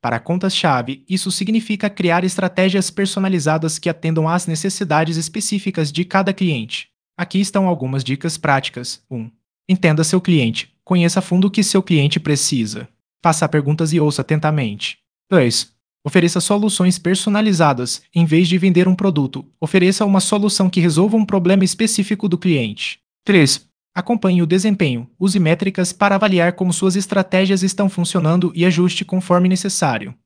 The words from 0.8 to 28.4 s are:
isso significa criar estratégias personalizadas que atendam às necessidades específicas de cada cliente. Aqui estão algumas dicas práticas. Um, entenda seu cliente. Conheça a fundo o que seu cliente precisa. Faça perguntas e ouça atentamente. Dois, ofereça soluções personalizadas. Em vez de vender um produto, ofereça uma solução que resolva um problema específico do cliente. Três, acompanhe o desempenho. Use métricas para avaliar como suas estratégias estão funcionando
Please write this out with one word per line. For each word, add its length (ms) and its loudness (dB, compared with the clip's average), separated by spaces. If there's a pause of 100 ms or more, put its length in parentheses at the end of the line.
isso 240 -4
significa 580 -2
criar 360 0
estratégias 640 0
personalizadas 880 -2
que 80 -4
atendam 400 -2
às 180 0
necessidades 720 -2
específicas 760 -4
de 140 -4
cada 300 -2
cliente. 560 -4 (280)
Aqui 220 -4
estão 260 0
algumas 380 -2
dicas 340 -4
práticas. 720 -4
Um, 220 -10 (380)
entenda 340 2
seu 160 0
cliente. 540 0 (100)
Conheça 360 0
a 20 -4
fundo 260 0
o 20 2
que 140 0
seu 180 2
cliente 380 2
precisa. 720 -2 (340)
Faça 240 2
perguntas 460 0
e 80 2
ouça 200 0
atentamente. 760 -2 (340)
Dois, 400 2 (340)
ofereça 360 2
soluções 580 0
personalizadas. 1000 0 (120)
Em 120 4
vez 240 2
de 80 2
vender 280 4
um 100 4
produto, 500 -2 (160)
ofereça 420 2
uma 160 2
solução 500 0
que 120 0
resolva 340 2
um 80 4
problema 400 2
específico 640 -2
do 100 0
cliente. 640 -2 (240)
Três, 420 2 (300)
acompanhe 460 0
o 40 2
desempenho. 720 0
Use 220 0
métricas 540 0
para 220 0
avaliar 360 2
como 220 -2
suas 240 0
estratégias 680 0
estão 240 0
funcionando 680 0